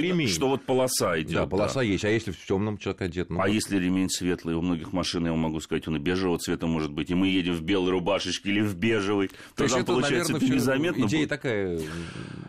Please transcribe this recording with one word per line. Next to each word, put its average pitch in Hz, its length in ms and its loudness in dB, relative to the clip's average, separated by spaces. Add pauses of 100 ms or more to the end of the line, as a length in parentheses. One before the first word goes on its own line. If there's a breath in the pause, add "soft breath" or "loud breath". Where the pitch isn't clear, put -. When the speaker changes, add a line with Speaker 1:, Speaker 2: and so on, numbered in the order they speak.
Speaker 1:
видно, 180 160 0
Speaker 2:
ремень. 143 100 2
Speaker 1:
что 95 180 0
вот 135 160 0
полоса 127 560 2
идет, 80 140 -4
Speaker 2:
Да, 87 140 0
полоса 95 320 0
Speaker 1:
да. - 20 2
Speaker 2:
есть. 101 240 2
А 104 40 2
если 107 220 0
в 82 140 -8
темном 104 320 0
человек - 240 -4
одет? 87 300 -2
Ну, 85 80 -2
Speaker 1:
А 95 60 2
Speaker 2:
как? 101 60 2
Speaker 1:
если 101 260 0
ремень 92 340 2
светлый? 85 440 -2
У 82 60 0
многих 85 320 -2
машин, 87 320 -2
я 82 60 0
вам 80 80 0
могу 80 200 0
сказать, 80 280 -4
он 78 100 0
и - 20 -4
бежевого 87 380 0
цвета 85 300 -2
может 78 260 0
быть, 78 160 -4
и 87 60 0
мы 95 120 4
едем 90 280 2
в 80 80 -4
белой 92 280 2
рубашечке 92 600 0
или 104 100 2
в 104 160 0
бежевой, 101 520 2 (260 loud breath)
Speaker 2:
То - 80 0
есть 131 120 2
Speaker 1:
тогда 123 40 2
Speaker 2:
это, 123 120 0
Speaker 1:
получается, - 420 2
Speaker 2:
наверное, - 40 0
Speaker 1:
это - 80 0
Speaker 2:
все, 131 100 2
Speaker 1:
незаметно 135 520 2
Speaker 2:
идея 151 140 2
Speaker 1:
будет. 147 80 0
Speaker 2:
такая. 101 520 -2 (680 loud breath)